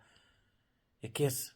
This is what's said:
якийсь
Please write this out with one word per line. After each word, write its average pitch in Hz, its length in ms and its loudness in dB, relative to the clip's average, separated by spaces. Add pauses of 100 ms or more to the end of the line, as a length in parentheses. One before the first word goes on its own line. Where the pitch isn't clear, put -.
(1000)
якийсь - 540 0